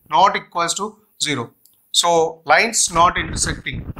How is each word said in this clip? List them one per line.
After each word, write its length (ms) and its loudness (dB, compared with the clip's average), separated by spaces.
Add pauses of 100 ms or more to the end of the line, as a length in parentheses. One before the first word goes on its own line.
(100)
not 260 4
equals 380 -4
to 220 -8 (280)
zero। 260 -4 (420)
So 540 2
lines 460 2
not 260 2
intersecting, 640 -6 (180)